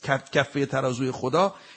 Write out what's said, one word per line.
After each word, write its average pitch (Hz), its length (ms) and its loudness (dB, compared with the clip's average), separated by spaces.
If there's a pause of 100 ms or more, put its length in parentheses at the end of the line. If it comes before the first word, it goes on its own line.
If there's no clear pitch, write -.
کف-، - 280 -2
کفه 139 360 0
ترازوی 131 440 0
خدا، 156 440 0 (220)